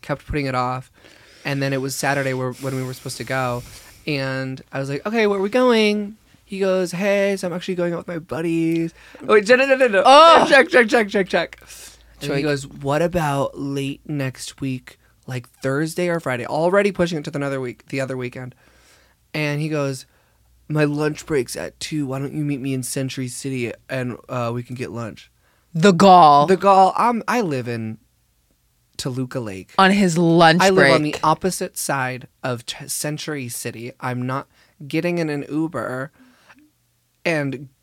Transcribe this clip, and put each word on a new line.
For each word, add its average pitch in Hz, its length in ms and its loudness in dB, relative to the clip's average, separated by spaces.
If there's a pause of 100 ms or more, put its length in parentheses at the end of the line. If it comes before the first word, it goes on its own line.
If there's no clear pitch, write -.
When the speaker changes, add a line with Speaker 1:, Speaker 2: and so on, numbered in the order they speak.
Speaker 1:
kept - 260 -10
putting 147 200 -6
it 131 80 -6
off, 127 360 -4 (540)
and 139 180 -4
then 139 120 -2
it 131 80 -4
was 135 120 -8
Saturday 139 380 -2
where, 127 200 -4
when 131 220 -8
we 131 80 -4
were 127 120 -8
supposed - 240 -12
to - 60 -10
go, 127 380 -4 (440)
and 131 560 -6 (100)
I 131 80 -8
was 135 80 -6
like, 143 180 -8
"Okay, 220 200 -2
where 202 120 0
are 190 40 -2
we 202 80 -4
going?" 214 680 0 (300)
He 196 120 -10
goes, 185 340 -2
"Hey, 196 440 0
so 190 100 -8
I'm 180 60 -4
actually 185 220 -6
going 175 180 -2
out 170 60 -6
with 180 100 -12
my 175 100 -8
buddies." 165 760 -4 (340)
Oh, 214 60 4
wait, 214 140 4
no, 247 80 8
no, 269 200 4
no, 262 120 4
no. 196 180 2
Speaker 2:
Oh. 302 420 10
Speaker 1:
Check, 277 220 6
check, 240 180 4
check, 226 200 2
check, 196 200 -2
check. - 320 -4 (600)
And 143 100 -4
he 139 60 0
Speaker 2:
Choik. 139 40 -2
Speaker 1:
goes, 143 240 -2
"What 139 360 -4
about 156 560 -2
late 139 480 -6
next 139 540 -8
week, 131 380 -8 (280)
like, 127 220 -10
Thursday 160 600 -4
or 170 120 -2
Friday?" 123 260 -6
Already 180 460 0
pushing 175 260 -2
it 147 60 -10
to 165 60 -8
the 143 80 -8
another 139 220 -6
week, 120 280 -12
the 135 120 -6
other 135 160 -6
weekend. 127 380 -12 (800)
And 147 300 -4
he 156 60 -4
goes, 139 360 -4 (640)
"My 151 160 2
lunch 151 420 -2
break's 135 300 -2
at - 240 -12
two. 151 260 -6
Why 131 120 -6
don't 135 160 -8
you 151 100 -4
meet 143 160 -4
me 135 140 -4
in 131 80 -4
Century 131 460 -6
City 123 440 -6 (160)
and, 127 300 -6 (100)
uh, 120 240 -6
we 120 100 -6
can 123 120 -12
get 123 160 -10
lunch?" 113 400 -12 (440)
Speaker 2:
The 175 180 4
gall. 165 540 8
Speaker 1:
The 185 120 2
gall. 196 400 6
I'm, 226 280 0
I 233 140 -2
live 143 260 -4
in 113 300 -8 (1000)
Toluca 131 420 -6
Lake. 95 380 -10
Speaker 2:
On 190 120 6
his 190 280 2
lunch 165 420 6
Speaker 1:
I 185 80 6
live 190 160 4
Speaker 2:
break. 135 100 6
Speaker 1:
on 151 80 2
the 151 220 -4
opposite 175 540 -2
side 127 500 -6 (160)
of 123 220 -6
Ch-, - 240 -14
Century 147 580 -8
City. 120 420 -12 (100)
I'm 123 260 -6
not 131 220 -6 (380)
getting 160 300 -4
in 160 140 -2
an 143 180 -6
Uber 135 640 -6 (1120)
and 143 440 -4 (140)